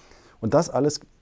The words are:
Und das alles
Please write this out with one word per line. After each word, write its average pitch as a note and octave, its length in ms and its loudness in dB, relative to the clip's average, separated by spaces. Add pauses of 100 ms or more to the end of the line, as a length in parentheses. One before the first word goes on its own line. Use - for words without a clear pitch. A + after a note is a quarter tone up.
(400)
Und A#2 160 -2
das D#3+ 160 2
alles C#3+ 300 -2 (200)